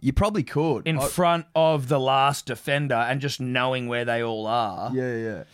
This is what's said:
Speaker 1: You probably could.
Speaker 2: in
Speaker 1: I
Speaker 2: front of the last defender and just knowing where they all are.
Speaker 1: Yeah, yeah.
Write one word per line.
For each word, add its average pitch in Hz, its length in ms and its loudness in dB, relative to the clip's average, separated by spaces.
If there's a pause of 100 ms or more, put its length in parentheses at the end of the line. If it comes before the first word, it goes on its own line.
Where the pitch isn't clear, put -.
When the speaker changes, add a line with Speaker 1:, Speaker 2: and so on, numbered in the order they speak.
Speaker 1:
You 139 120 2
probably 202 300 2
could. 147 460 0
Speaker 2:
in 160 100 0
Speaker 1:
I 139 80 0
Speaker 2:
front 170 480 2
of 160 320 4
the 139 140 2
last 135 460 2
defender 139 500 -2
and 123 240 0
just 135 200 -6
knowing 127 460 -2
where 120 180 -2
they 117 200 0
all 110 240 -4
are. 110 440 -2
Speaker 1:
Yeah, 127 220 -2
yeah. 110 280 -6 (120)